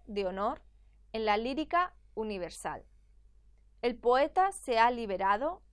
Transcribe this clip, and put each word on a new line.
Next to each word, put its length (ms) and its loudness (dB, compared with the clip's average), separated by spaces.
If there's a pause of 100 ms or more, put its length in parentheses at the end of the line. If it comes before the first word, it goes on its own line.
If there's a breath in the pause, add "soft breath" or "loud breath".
de 220 -4
honor 340 -4 (520)
en 120 -4
la 120 2
lírica 580 -2 (180)
universal. 720 -8 (960)
El 160 -2
poeta 540 4
se 260 -2
ha 140 6
liberado 800 0